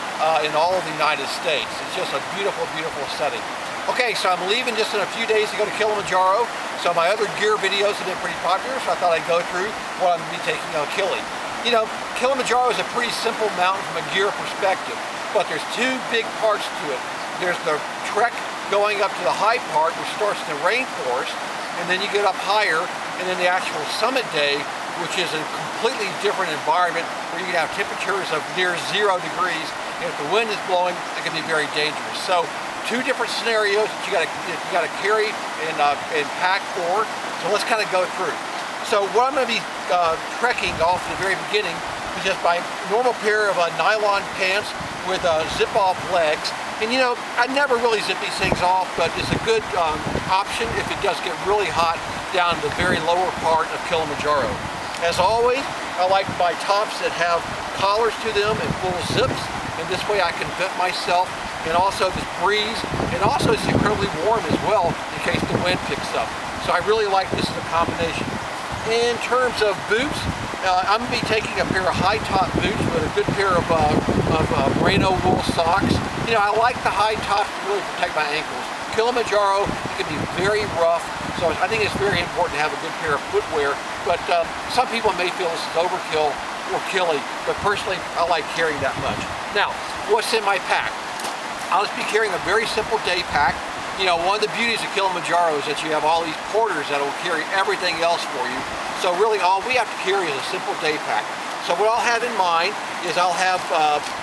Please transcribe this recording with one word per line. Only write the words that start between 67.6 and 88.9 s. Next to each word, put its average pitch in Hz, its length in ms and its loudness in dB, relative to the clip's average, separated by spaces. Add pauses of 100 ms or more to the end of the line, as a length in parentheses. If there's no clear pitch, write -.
combination. 165 560 0 (640)
In 233 320 2
terms 247 380 2
of 202 140 4 (120)
boots, 247 320 2 (440)
uh, 185 240 4
I'm 214 120 4
gonna 247 120 -4
be 233 160 0
taking 214 320 0
a 170 40 2
pair 185 220 0
of 160 100 2
high 202 220 2 (100)
top 190 260 2
boots 190 280 0 (100)
with 156 120 0
a - 100 -2
good 208 220 0
pair 196 160 2
of, 170 180 4
uh, 156 220 4 (400)
of, 160 200 2
uh, 139 160 2 (120)
merino 190 320 4 (100)
wool 180 200 4 (120)
socks. 175 380 4 (340)
You 233 80 2
know, 220 60 4
I 208 160 4
like 240 260 4
the 233 80 2
high 214 240 2 (140)
tops 202 200 2
to - 200 -8
really 202 160 0 (100)
protect 180 220 -2
my 151 80 2
ankles. 147 400 -4 (320)
Kilimanjaro, 208 720 2
it - 320 -4
can 180 80 -6
be 151 120 -4 (200)
very 208 240 2 (160)
rough, 170 240 4 (340)
so 165 220 2
I 185 80 2
think 214 160 0
it's 185 160 0
very 196 180 2
important 170 380 -2
to 147 80 2
have 151 80 0
a 143 80 -4
good 160 120 -6 (120)
pair 151 100 2
of 139 140 0
footwear, 151 480 0 (320)
but, 170 120 2 (120)
uh, 170 160 4 (240)
some 247 160 4
people 220 320 2
may 180 160 2
feel 180 160 0
this 147 80 -4
is - 160 -4
overkill 160 560 2 (400)
or 170 160 0
killy, 170 320 2 (240)
but 165 160 0
personally, 196 380 0 (180)
I 165 80 2
like 165 200 2 (120)
carrying 156 240 0
that 131 240 0